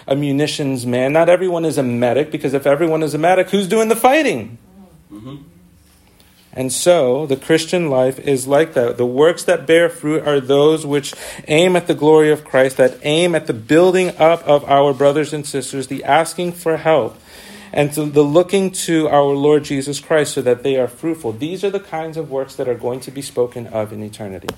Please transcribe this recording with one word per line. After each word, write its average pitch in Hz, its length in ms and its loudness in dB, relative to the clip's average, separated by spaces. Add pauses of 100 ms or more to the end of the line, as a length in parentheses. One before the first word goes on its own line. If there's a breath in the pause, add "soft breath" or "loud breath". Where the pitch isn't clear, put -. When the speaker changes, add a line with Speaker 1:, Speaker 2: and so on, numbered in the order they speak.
Speaker 1:
a 139 80 0
munitions 139 720 -2
man. 127 260 0
Not 165 160 4
everyone 175 360 2
is 156 120 0
a 143 60 0
medic, 123 480 0
because 131 240 -4
if 139 120 0
everyone 160 360 2
is 147 120 -4
a 151 40 -4
medic, 180 320 2
who's 196 160 0
doing 220 220 0
the 220 80 2
fighting? 233 640 0 (540)
Speaker 2:
Mm-hmm. 117 240 -18 (1160 soft breath)
Speaker 1:
And 127 200 -6
so, 151 540 2
the 135 100 -2
Christian 160 540 -2
life 131 280 0
is 131 300 -2
like 147 260 2
that. 120 220 0
The 123 100 0
works 151 380 2
that 165 220 -2
bear 165 220 4
fruit 151 380 -4
are 147 140 0
those 143 440 2
which 143 300 -4 (320 loud breath)
aim 180 300 2
at 175 100 -2
the 160 80 0
glory 151 360 4
of 147 140 0
Christ, 131 320 2
that 127 260 2
aim 165 320 0
at 156 120 -2
the 127 80 -4
building 175 640 2
up 165 260 2
of 143 220 2
our 139 280 4
brothers 143 400 0
and 147 140 -8
sisters, 135 400 -8
the 135 160 -10
asking 165 500 0
for 160 240 -4
help, 147 400 0 (560 loud breath)
and 143 200 0
to 151 120 -4
the 147 180 2
looking 175 500 2
to 160 360 -2
our 143 240 2
Lord 147 300 2
Jesus 143 380 -6
Christ 151 340 0
so 135 80 -4
that 120 220 0
they 139 120 0
are 123 120 0
fruitful. 160 440 -6
These 160 300 -8
are 202 80 -2
the 196 80 -6
kinds 160 380 -10
of 151 160 -8
works 135 240 -6
that 131 120 -6
are 120 60 -2
going 123 260 -6
to 127 120 -16
be 135 100 -12
spoken 120 460 -6
of 107 240 -6
in 107 100 -12
eternity. 104 560 -12